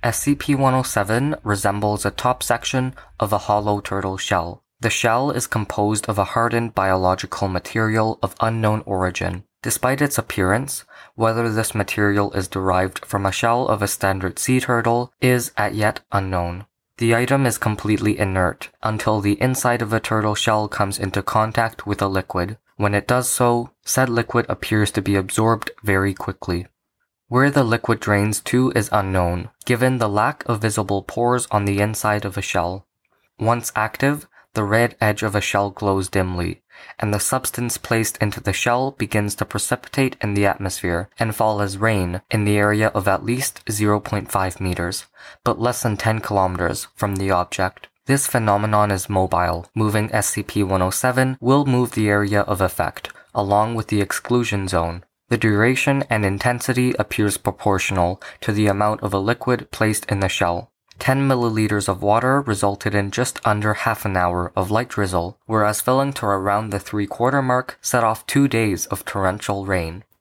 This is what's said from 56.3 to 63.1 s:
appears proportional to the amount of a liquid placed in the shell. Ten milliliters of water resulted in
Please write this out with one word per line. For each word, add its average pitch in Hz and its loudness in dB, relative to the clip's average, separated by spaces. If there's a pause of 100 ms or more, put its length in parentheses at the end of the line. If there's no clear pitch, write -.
appears 104 0
proportional 95 0 (220)
to 110 -2
the 107 2
amount 104 0
of 101 -4
a 98 2
liquid 113 -2
placed 110 0
in 98 0
the 95 0
shell. 87 -2 (280)
Ten 139 0
milliliters 110 2
of 95 -2
water 120 2
resulted 101 -2
in 101 0